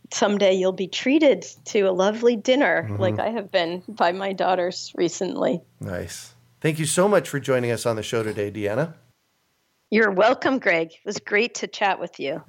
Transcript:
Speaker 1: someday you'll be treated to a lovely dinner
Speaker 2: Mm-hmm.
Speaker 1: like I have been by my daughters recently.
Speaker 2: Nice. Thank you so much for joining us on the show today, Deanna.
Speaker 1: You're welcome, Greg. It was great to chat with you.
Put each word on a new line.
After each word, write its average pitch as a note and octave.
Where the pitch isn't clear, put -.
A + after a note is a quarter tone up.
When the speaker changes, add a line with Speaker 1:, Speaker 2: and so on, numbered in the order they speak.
Speaker 1:
someday G3+
you'll F#3+
be F#3
treated C4
to A3
a F#3+
lovely G#3+
dinner G#3
Speaker 2:
Mm-hmm. A2
Speaker 1:
like F#3+
I G#3+
have A3+
been F3+
by G3
my G3
daughters F#3
recently. F3+
Speaker 2:
Nice. F2+
Thank D#3
you D#3+
so F3+
much G3
for C#3+
joining B2
us A2+
on A#2
the G#2+
show A2+
today, G#2+
Deanna. G#2+
Speaker 1:
You're G#3+
welcome, A#3+
Greg. E3
It -
was G3+
great A3
to G#3+
chat F#3+
with -
you. D3